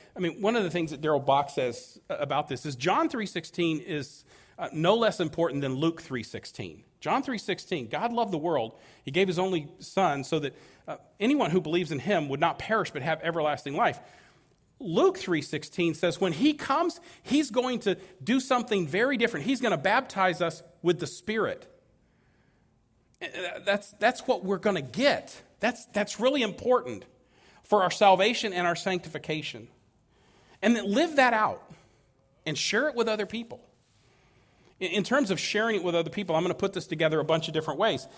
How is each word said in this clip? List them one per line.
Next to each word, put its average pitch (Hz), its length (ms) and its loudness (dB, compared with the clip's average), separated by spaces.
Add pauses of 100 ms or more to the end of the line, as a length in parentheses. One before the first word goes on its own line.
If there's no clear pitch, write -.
(160)
I - 20 -8
mean, 175 220 -2
one 220 160 2
of 214 80 2
the 170 60 -2
things 160 200 -2
that 143 100 -10
Darrell 151 200 2
Bock 139 300 2
says - 580 -4
about 147 400 -2
this 135 180 -6
is 147 80 -6
John 180 340 2
three 220 180 -4
sixteen 165 520 -2
is, 147 460 -8 (340)
uh, 156 140 -6
no 165 240 4
less 220 240 2
important 160 400 0
than 135 140 -2
Luke 165 260 0
three 127 220 -6
sixteen. - 600 -12 (180)
John 214 220 0
three 262 160 -4
sixteen, 160 500 -6
"God 185 240 -2
loved 226 200 0
the 165 60 -2
world. 139 400 -2 (260)
He 139 60 -8
gave 180 180 2
his 170 100 -2
only 180 300 0 (100)
son 147 460 0
so 160 140 -2
that, 143 160 -4 (340)
uh, 151 80 -10 (240)
anyone 233 300 2
who 180 100 4
believes 165 320 -2
in 139 60 -2
him 151 320 0
would 139 100 -4
not 165 180 2
perish 214 320 -2
but 135 120 -6
have 156 200 -2
everlasting 151 540 -2
life." 196 240 2 (800)
Luke 247 400 2
three 165 240 0
sixteen 160 500 -2
says 170 280 0
when 185 120 2
he 254 220 2
comes, 311 440 0 (240)
he's 285 280 2
going 247 300 0
to 190 160 2 (280)
do 247 160 4
something 233 460 0
very 226 320 0
different. 214 260 0
He's 247 160 0
gonna 202 160 2
baptize 190 640 2
us 170 220 -2 (200)
with 170 160 2
the 160 80 -6
Spirit. 196 600 -4 (2000)
That's, 202 320 0
that's 247 280 2
what 226 160 0
we're 190 140 0
gonna 185 240 0
get. 160 600 0 (180)
That's, 233 320 -2
that's 202 260 -2
really 269 220 2
important 202 640 0 (600)
for 208 180 4
our 180 80 4
salvation 202 640 4
and 175 120 0
our 175 80 2
sanctification. 156 920 -6 (920)
And 220 120 4
then 202 160 -2
live 302 260 2
that 254 180 6
out 208 280 0 (840)
and 151 100 -4
share 247 320 0
it 285 60 -2
with 233 140 0
other 214 180 -2
people. 233 340 -10 (1160)
In, 180 140 -4
in 196 100 2
terms 247 280 2
of 180 80 0
sharing 220 380 0
it 170 80 -2
with 175 100 2
other 165 140 2
people, 175 260 -2
I'm 160 80 4
gonna 180 120 0
put 196 180 -2
this 170 140 -8
together 156 340 2
a - 40 0
bunch 160 240 2
of 160 40 -8
different 156 260 -2
ways. 190 400 0